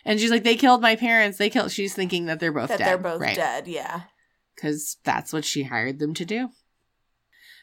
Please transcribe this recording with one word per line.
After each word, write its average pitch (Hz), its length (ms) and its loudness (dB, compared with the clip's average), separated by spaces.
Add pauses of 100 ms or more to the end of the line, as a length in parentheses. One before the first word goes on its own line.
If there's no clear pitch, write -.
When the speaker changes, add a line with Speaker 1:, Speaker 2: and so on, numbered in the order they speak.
Speaker 1:
And 214 140 2
she's 226 140 4
like, 233 100 4
"They 226 140 4
killed 247 260 6
my 226 140 6
parents. 220 420 2
They 208 100 2
killed," 220 220 0
she's 196 240 -4
thinking 180 320 -2
that 160 140 -4
they're 170 100 0
both 147 200 -2
Speaker 2:
That 214 80 -2
Speaker 1:
dead. - 100 2
Speaker 2:
they're 185 100 2
both 175 220 -4
Speaker 1:
Right. - 160 -2
Speaker 2:
dead, 143 320 -4
yeah. 170 320 -8 (600)
Speaker 1:
'Cause 151 440 -4
that's - 280 -2
what 156 120 -4
she 143 180 -4
hired 131 380 -4
them 151 140 -2
to 180 100 -8
do. 233 240 -6 (1160)